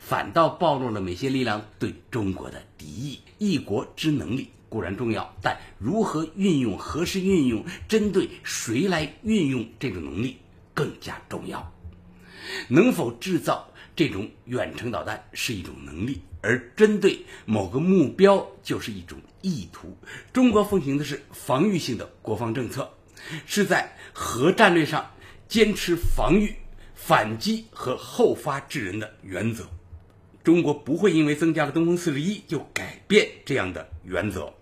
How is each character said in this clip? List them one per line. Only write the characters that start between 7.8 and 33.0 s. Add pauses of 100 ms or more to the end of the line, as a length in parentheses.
针
对 (140)
谁
来
运
用 (140)
这
种
能
力 (360)
更 (100)
加
重
要。 (1000)
能
否
制
造 (260)
这
种 (160)
远
程
导
弹 (100)
是
一
种
能
力， (200)
而
针
对 (220)
某
个
目
标 (160)
就
是
一
种 (220)
意
图。 (360)
中
国
奉
行
的
是 (100)
防
御
性
的 (180)
国
防
政
策， (540)
是
在 (160)
核
战
略
上 (360)
坚
持
防
御、 (400)
反
击
和
后
发
制
人
的
原
则。 (720)
中
国
不
会
因
为
增
加
了
东
风
四
十
一
就 (140)
改